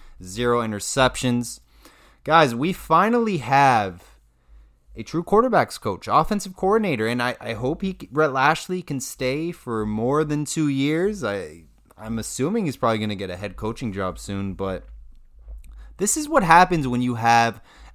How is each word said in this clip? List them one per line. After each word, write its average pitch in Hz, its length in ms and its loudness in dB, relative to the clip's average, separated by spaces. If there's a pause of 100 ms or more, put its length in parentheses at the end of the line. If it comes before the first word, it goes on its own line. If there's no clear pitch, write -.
(240)
zero 120 380 0
interceptions. 120 1000 0 (640)
Guys, 147 320 4
we 156 180 -2
finally 208 640 2
have 120 680 2 (920)
a 113 60 -12
true 170 200 -4
quarterbacks 208 560 2
coach, 95 320 -6
offensive 185 440 0
coordinator, 190 500 0
and 120 160 -2
I, 120 180 -2
I 117 140 -8
hope 127 300 -4
he, 190 140 -6 (140)
Rhett 151 220 2
Lashlee, 170 480 0
can 143 180 -6
stay 139 520 -4
for 113 340 -6
more 120 380 0
than 151 200 -2
two 156 240 -2
years. 156 560 0
I, 85 420 -6 (300)
I'm 110 220 -8
assuming 170 480 -2
he's 135 120 -4
probably 113 200 2
gonna 104 180 -4
get 95 140 -8
a 90 80 -8
head 101 180 -10
coaching 110 380 -6
job 95 240 -4
soon, 98 380 -6
but 95 320 -6 (1120)
this 202 200 0
is 302 100 -6
what 302 140 4
happens 170 460 6
when 123 160 0
you 123 120 0
have 117 460 4 (340)